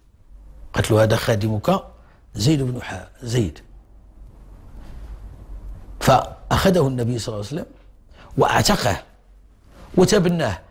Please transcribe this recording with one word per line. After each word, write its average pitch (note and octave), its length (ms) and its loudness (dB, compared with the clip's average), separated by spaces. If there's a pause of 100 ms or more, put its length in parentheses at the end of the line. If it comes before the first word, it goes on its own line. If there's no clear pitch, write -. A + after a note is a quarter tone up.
(760)
قالت - 160 0
له: A2 120 6
"هذا A2 140 4
خادمك A2 680 0 (500)
زيد C3+ 280 2
بن B2 200 -4
ح-، - 240 -12 (160)
زيد." A#2 360 -2 (2500)
فأخذه C3+ 880 2
النبي B2 300 -2
صلى A2 160 -8
الله G2+ 120 -8
عليه D3 160 -8
وسلم - 40 -14 (720)
وأعتقه A#2+ 640 2 (960)
وتبناه F3 640 2 (120)